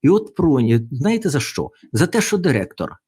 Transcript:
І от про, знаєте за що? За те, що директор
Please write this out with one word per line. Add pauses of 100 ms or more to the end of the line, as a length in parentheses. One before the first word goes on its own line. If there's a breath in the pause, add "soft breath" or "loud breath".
І
от
про, (320)
знаєте
за
що? (240 soft breath)
За
те,
що
директор (120)